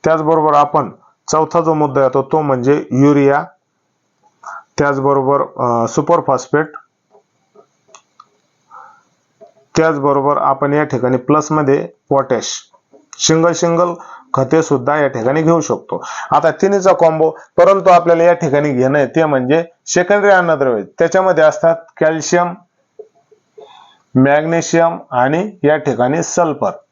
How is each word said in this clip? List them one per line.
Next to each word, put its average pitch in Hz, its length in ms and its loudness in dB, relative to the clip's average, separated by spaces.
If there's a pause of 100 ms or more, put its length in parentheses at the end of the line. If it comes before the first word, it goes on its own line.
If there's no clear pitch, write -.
त्याचबरोबर 156 500 2
आपण 147 360 2 (420)
चौथा 156 300 0
जो 160 120 0
मुद्दा 143 300 0
येतो, 135 180 0
तो 156 200 -2
म्हणजे 139 500 0
युरिया, 143 520 2 (1300)
त्याचबरोबर, 139 640 0 (160)
अ, 120 300 -2
सुपर 165 400 0
फॉस्फेट, 151 440 -2 (3000)
त्याचबरोबर 143 600 0
आपण 139 360 -2
या 151 100 0
ठिकाणी 127 340 -2
प्लसमध्ये 147 680 0 (220)
पोटॅश, 135 600 -4 (480)
सिंगल 165 320 2
सिंगल 170 420 -2 (400)
खते 151 300 0
सुद्धा 139 320 -2
या 147 120 0
ठिकाणी 123 340 -2
घेऊ 165 200 2
शकतो. - 420 -6 (280)
आता 151 200 2
तिन्हीचा 190 420 0
कॉम्बो, 160 360 2
परंतु 180 600 2
आपल्याला 170 340 4
या 175 100 6
ठिकाणी 147 360 0
घेणं 131 300 0
आहे 131 80 0
ते 160 180 0
म्हणजे 143 380 0 (220)
सेकंडरी 202 460 0
अन्नद्रव्य. 143 520 2 (160)
त्याच्यामध्ये 170 440 2
असतात 160 320 2 (240)
कॅल्शियम, 170 540 -2 (1600)
मॅग्नेशियम 165 840 2 (140)
आणि 151 400 -2 (120)
या 151 140 2
ठिकाणी 139 460 -2
सल्फर. 147 480 -2 (200)